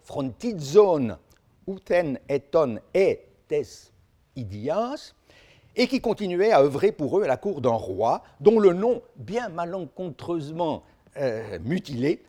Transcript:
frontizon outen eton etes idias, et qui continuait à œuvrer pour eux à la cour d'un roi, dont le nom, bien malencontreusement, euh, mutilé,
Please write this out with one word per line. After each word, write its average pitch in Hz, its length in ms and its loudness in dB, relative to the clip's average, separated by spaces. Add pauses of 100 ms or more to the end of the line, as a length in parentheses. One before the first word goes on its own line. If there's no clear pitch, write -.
frontizon 147 1120 2 (500)
outen 175 500 -2 (100)
eton 139 520 0 (140)
etes - 1000 -2 (420)
idias, 135 800 -6 (600)
et 247 120 4
qui 262 140 -2
continuait 202 500 0
à 156 100 8
œuvrer 143 300 2
pour 156 280 -2
eux 208 40 2
à 175 40 0
la 127 100 0
cour 180 240 -6
d'un 123 80 2
roi, 107 540 0 (160)
dont 220 200 0
le 196 140 6
nom, 233 300 -2 (120)
bien 196 340 -8
malencontreusement, 170 1300 -8 (340)
euh, 113 420 -4
mutilé, 139 680 -2